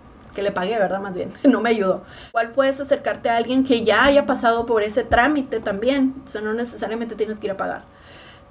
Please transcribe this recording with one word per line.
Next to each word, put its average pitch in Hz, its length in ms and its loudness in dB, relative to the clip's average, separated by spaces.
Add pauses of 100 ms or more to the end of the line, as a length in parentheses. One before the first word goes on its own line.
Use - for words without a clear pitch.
(340)
que 202 60 -6
le 196 120 0
pagué, 196 260 -2
¿verdad? 190 220 0
Más 196 120 -8
bien, 180 260 -6
<laughs> - 60 -6
no 240 160 6
me 226 80 0
ayudó. 196 360 0 (260)
Igual 233 220 -2
puedes 269 280 2
acercarte 254 480 -2
a 233 80 2
alguien 247 280 2
que 233 200 2
ya 214 220 4
haya 285 180 6
pasado 233 400 0
por 233 180 2
ese 214 220 -2
trámite 247 560 2
también. 254 540 0 (100)
O - 40 -14
sea, 214 120 -8
no 214 140 -4
necesariamente 226 640 -6
tienes 214 220 -4
que 208 100 -8
ir 196 40 -4
a 190 60 -8
pagar. 185 240 -6 (680)